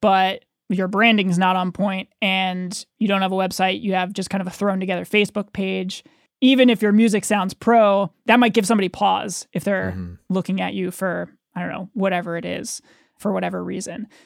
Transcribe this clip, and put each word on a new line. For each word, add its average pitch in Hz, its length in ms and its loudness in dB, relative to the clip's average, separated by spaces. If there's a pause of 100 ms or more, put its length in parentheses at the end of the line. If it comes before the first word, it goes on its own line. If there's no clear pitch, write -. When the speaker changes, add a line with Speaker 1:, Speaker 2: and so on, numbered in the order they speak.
Speaker 1:
but 190 440 2 (260)
your 185 180 0
branding's 202 500 4
not 185 180 4
on 180 160 -2
point 190 360 -4 (140)
and 185 640 -2 (120)
you 214 100 0
don't 196 120 2
have 190 120 0
a 185 40 -2
website. 190 460 0
You 202 120 -2
have 185 200 -2
just 190 160 -6
kind 196 100 -2
of 180 60 -6
a 180 40 -8
thrown 196 300 -2
together 180 240 -4
Facebook 208 480 -6
page. 190 520 -6 (360)
Even 254 300 6
if 226 100 2
your 208 120 2
music 214 320 4
sounds 190 280 -2
pro, 202 600 4 (140)
that 233 120 6
might 240 160 4
give 220 120 4
somebody 196 220 2
pause 190 640 -2
if 170 120 -4
they're 190 260 -2
Speaker 2:
Mm-hmm. 90 240 -10 (160)
Speaker 1:
looking 185 300 -2
at 185 120 -4
you 185 200 -4
for, 175 360 -4 (280)
I 175 40 -6
don't 175 100 -6
know, 190 240 -10
whatever 175 420 -2
it 170 80 -8
is, - 360 -8 (380)
for 214 140 -4
whatever 180 320 -4
reason. 190 420 -10 (200)